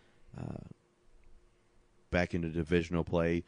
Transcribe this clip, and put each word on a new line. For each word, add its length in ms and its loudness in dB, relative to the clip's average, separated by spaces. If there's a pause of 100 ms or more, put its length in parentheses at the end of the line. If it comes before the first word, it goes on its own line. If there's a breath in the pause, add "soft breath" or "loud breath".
(380 soft breath)
uh, 300 -12 (1400)
back 220 2
into 160 -2
divisional 540 0
play. 440 2